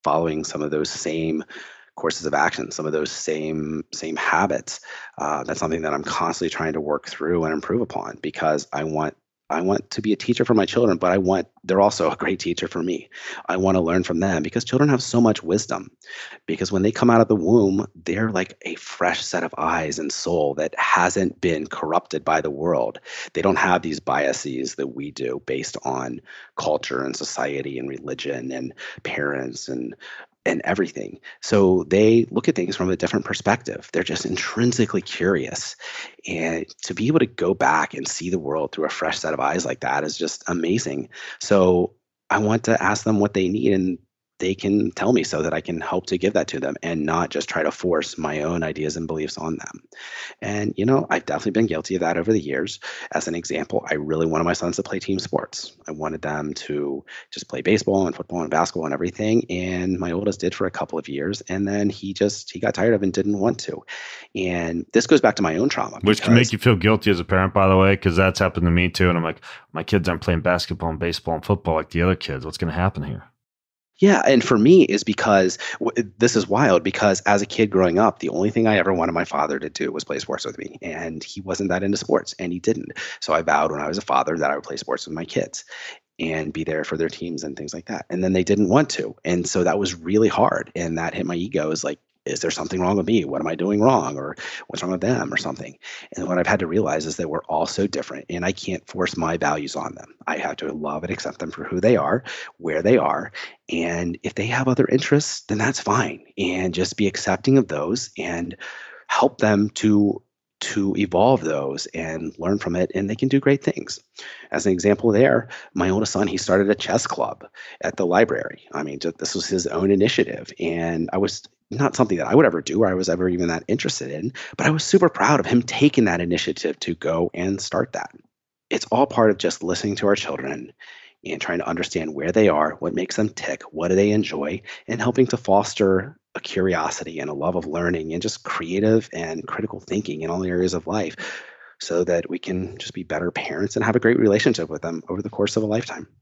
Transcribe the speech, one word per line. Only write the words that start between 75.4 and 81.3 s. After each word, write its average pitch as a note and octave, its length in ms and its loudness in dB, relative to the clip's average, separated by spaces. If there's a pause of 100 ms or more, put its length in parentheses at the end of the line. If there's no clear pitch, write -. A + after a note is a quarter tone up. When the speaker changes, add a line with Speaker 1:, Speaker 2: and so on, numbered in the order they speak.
Speaker 1:
w-, A2+ 380 -2
this A#2+ 180 4
is F#2+ 140 2
wild, G2+ 340 4
because G2 380 2
as G2+ 220 4
a - 20 -2
kid G#2+ 240 2
growing F#2 300 4
up, G#2 200 4
the - 100 -4
only G2 200 0
thing A2+ 180 2
I G#2+ 100 6
ever F#2 140 4
wanted E2 220 2
my F2+ 100 0
father D2+ 360 -2
to D2+ 100 -6
do D2 220 -4
was D2+ 120 -6
play C#2+ 140 -6
sports - 280 -6
with - 120 -8
me, - 240 -12
and D#2+ 420 -8
he - 180 -14